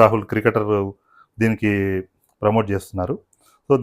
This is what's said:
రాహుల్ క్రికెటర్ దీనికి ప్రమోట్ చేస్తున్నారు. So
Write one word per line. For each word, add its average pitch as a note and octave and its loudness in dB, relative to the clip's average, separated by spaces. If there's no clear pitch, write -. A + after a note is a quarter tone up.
రాహుల్ G#2+ 4
క్రికెటర్ G#2+ 0
దీనికి A2 0
ప్రమోట్ G#2 0
చేస్తున్నారు. F#2 -6
So C#3 2